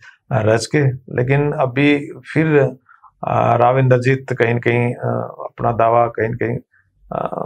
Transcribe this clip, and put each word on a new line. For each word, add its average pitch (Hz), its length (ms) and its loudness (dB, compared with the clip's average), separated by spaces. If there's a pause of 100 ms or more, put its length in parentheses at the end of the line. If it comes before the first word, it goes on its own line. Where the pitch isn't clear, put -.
(320)
अ, 113 100 0
रह 110 140 4
चुके, 139 320 0
लेकिन 135 640 -2
अभी 143 540 0
फिर, - 400 -4 (800)
अ, 117 280 2
राव 123 220 4
इंद्रजीत 131 540 2
कहीं 117 220 2
न 120 40 0
कहीं, 120 360 0
अ, 120 460 -6
अपना 117 320 -4
दावा 113 340 2
कहीं 113 220 -4
न 117 60 -6
कहीं, 120 240 -4 (540)
अ, - 140 -4 (200)